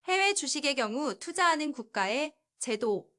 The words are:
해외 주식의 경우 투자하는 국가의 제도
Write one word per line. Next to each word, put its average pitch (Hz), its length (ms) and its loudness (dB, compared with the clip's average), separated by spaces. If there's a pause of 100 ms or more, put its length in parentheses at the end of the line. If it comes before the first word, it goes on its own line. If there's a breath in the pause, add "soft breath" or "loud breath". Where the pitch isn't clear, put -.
해외 392 280 2
주식의 285 440 0
경우 233 420 -2
투자하는 320 540 2
국가의 233 640 -2 (240)
제도 220 580 -2